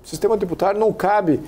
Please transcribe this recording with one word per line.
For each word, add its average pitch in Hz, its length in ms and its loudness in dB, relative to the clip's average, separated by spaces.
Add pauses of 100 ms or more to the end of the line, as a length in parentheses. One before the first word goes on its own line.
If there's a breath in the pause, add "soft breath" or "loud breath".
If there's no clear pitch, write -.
O - 60 -20
sistema 208 280 0
tributário 196 440 -2
não 214 120 2
cabe 185 560 2